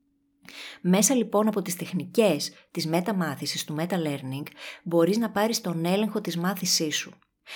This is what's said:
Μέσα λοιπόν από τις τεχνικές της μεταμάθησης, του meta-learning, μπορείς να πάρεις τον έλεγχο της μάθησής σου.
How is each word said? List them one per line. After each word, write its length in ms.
Μέσα 340
λοιπόν 320
από 140
τις 140
τεχνικές 760
της 160
μεταμάθησης, 760
του 160
meta-learning, 640
μπορείς 340
να 140
πάρεις 300
τον 240
έλεγχο 360
της 160
μάθησής 580
σου. 160